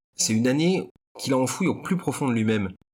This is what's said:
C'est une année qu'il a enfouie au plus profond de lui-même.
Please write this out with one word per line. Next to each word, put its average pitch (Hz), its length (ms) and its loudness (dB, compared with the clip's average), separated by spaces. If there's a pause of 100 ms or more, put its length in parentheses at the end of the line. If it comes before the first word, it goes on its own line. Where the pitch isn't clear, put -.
(160)
C'est - 180 0
une 113 120 2
année 160 440 2 (280)
qu'il - 140 -2
a 131 60 4
enfouie 131 280 0
au 127 140 0
plus - 160 -2
profond 147 320 -4
de 120 60 2
lui-même. 110 360 0 (240)